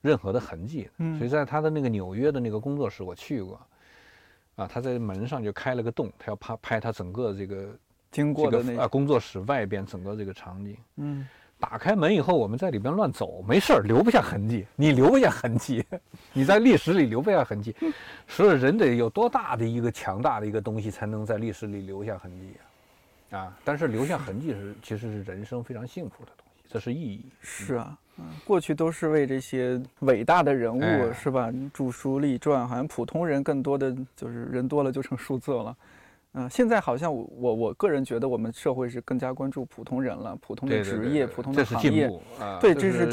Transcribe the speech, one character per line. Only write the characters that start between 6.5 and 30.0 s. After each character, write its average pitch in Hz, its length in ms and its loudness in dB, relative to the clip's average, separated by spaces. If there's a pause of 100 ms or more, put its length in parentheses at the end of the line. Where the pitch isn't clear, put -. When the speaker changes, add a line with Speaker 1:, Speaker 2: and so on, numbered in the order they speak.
Speaker 1:
拍 113 180 -2
他 117 120 -4
整 92 220 -8
个 113 200 -2
这 98 140 -8
个 98 220 -10 (420)
Speaker 2:
经 147 220 0
过 143 180 2
的 113 60 4
那 120 140 0
Speaker 1:
这 120 40 -4
个， 120 60 0
啊， 120 60 2
工 139 200 2
作 151 100 6
室 - 240 -4
外 117 240 0
边 98 200 -4
整 92 180 -12
个 98 100 -6
这 107 120 -6
个 95 80 -8
场 92 320 -14
景。 101 100 -12 (220)
Speaker 2:
嗯。 143 280 -6 (340)
Speaker 1:
打 - 180 -6
开 196 180 2
门 180 180 4
以 185 60 6
后， 175 160 2
我 120 100 4
们 107 140 -4
在 185 120 -2
里 117 60 -2
边 120 160 -2
乱 190 160 2
走， 92 380 -6
没 135 100 6
事 202 140 4
儿， 110 120 6
留 113 200 6
不 233 80 6
下 220 100 8
痕 107 280 -2
迹。 113 160 -2 (100)
你 151 160 6
留 131 180 8
不 269 80 8
下 254 120 8
痕 117 280 -2
迹， 117 280 -2 (220)
<laughs> - 260 -20
你 135 100 4
在 196 160 8
历 233 160 10
史 160 160 2
里 180 140 6
留 113 160 0
不 202 100 2
下 170 100 6
痕 104 200 -2
迹。 110 180 -6
Speaker 2:
嗯。 320 140 -2 (340)
Speaker 1:
所 202 200 6
以 160 120 8
人 139 180 4
得 139 180 6
有 117 140 2
多 226 200 2
大 220 260 -2
的 117 80 -2
一 117 160 -2
个 117 100 0
强 104 320 -6
大 123 200 0
的 107 60 -4
一 104 40 -4
个 107 80 -2
东 107 220 -4
西， 104 100 -6
才 - 140 -8
能 107 200 -6
在 110 120 -2
历 110 160 -4
史 107 140 -10
里 101 160 -8
留 98 200 -10
下 104 140 -8
痕 92 200 -16
迹 92 180 -18 (760)
啊？ 98 100 -10
啊， 95 240 -12
但 147 140 -2
是 156 100 -2
留 117 180 0
下 170 120 -2
痕 117 240 -6
迹 156 100 -4
是， 101 320 -8
其 110 140 -8
实 113 120 -8
是 104 140 -8
人 98 220 -12
生 120 180 -8
非 127 100 -12
常 117 140 -10
幸 170 220 -12
福 - 160 -20
的 - 100 -20
东 - 100 -20 (120)
西， - 120 -20
这 110 120 -8
是 120 120 -4
意 160 80 -6
义。 120 380 -10
Speaker 2:
是 - 360 -8
啊， - 220 -8 (200)
嗯， 165 80 -16 (200)
过 196 140 4
去 190 160 -2
都 170 160 2
是 160 160 -4
为 151 180 4
这 131 140 -2
些 127 420 -2 (200)